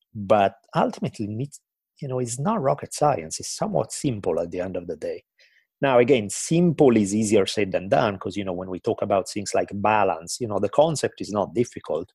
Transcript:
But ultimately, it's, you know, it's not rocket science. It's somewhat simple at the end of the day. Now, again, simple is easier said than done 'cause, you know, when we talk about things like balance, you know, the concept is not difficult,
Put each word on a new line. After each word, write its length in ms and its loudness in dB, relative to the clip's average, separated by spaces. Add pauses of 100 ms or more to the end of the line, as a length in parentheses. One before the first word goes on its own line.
(140)
But 400 2 (200)
ultimately, 520 -4 (120)
it's, 220 -10 (400)
you 80 -10
know, 120 -4
it's 180 -6
not 240 -2
rocket 320 -2
science. 460 -2
It's 140 -10
somewhat 380 -2
simple 480 -2
at 100 -6
the 120 -6
end 160 -8
of 80 -14
the 100 -8
day. 280 -10 (580)
Now, 160 6
again, 320 6
simple 680 4
is 180 2
easier 300 4
said 280 -2
than 180 -2
done 280 2
'cause, 200 -8
you 80 -4
know, 80 -4
when 160 -8
we 100 -8
talk 220 -2
about 260 0
things 260 -8
like 200 -2
balance, 680 0
you 80 -4
know, 100 -2
the 120 0
concept 500 2
is 100 -10
not 220 -2
difficult, 640 -4